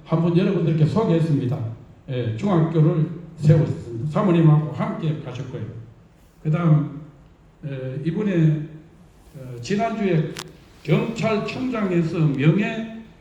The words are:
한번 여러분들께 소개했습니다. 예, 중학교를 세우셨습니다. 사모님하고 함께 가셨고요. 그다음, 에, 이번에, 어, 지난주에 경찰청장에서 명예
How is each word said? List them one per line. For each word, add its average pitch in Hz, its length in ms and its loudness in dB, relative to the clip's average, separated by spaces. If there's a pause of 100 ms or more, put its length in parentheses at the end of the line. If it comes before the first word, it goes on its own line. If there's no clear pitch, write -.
한번 170 320 0
여러분들께 160 480 2
소개했습니다. 156 720 0 (520)
예, 113 260 -4
중학교를 165 720 2 (260)
세우셨습니다. - 720 2
사모님하고 165 640 4
함께 165 480 -4
가셨고요. 120 420 -10 (800)
그다음, 156 580 2 (640)
에, 135 400 -8
이번에, 165 640 0 (680)
어, 127 240 -14
지난주에 202 720 -2 (500)
경찰청장에서 214 1400 -2
명예 175 840 0 (180)